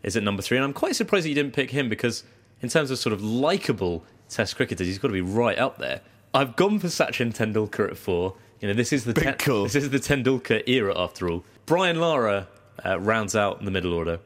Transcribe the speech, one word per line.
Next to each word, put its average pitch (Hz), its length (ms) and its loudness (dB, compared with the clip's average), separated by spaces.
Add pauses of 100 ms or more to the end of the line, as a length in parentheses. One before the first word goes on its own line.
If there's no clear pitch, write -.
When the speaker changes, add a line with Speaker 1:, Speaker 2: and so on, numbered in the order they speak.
Speaker 1:
is 101 140 -2
at 107 80 0
number 98 180 0
three, 120 140 0
and 131 80 2
I'm 139 80 -2
quite 320 240 -2
surprised 202 280 0
that 160 40 -2
you 143 80 -2
didn't 143 180 -2
pick 131 160 -2
him 131 180 -2
because 113 360 -2 (360)
in 123 80 -6
terms 147 220 0
of 127 80 -2
sort 113 140 0
of 101 100 -2
likeable 113 800 0 (240)
Test - 280 -4
cricketers, 92 320 -2
he's 98 100 -4
gotta 107 160 -2
be 95 60 0
right 104 380 0
up - 200 -2
there. 65 220 -6 (340)
I've 131 200 2
gone 208 260 4
for 180 80 -4
Sachin 127 460 0
Tendulkar 107 580 0
at - 40 -10
four. 92 380 0 (260)
You 104 80 -4
know, 101 60 0
this 117 180 2
is 131 120 0
the 117 100 -2
Speaker 2:
Big - 100 2
Speaker 1:
ten-, 135 140 -2
Speaker 2:
call. 113 240 2
Speaker 1:
this 101 120 -2
is 143 140 2
the 135 100 0
Tendulkar 127 680 2
era 113 300 2
after 90 320 -2
all. 85 140 -4 (200)
Brian 175 340 2
Lara, 117 480 2 (380)
uh, 92 160 0
rounds 107 340 0
out 101 300 0
the 98 60 -2
middle 90 240 0
order. 85 320 -2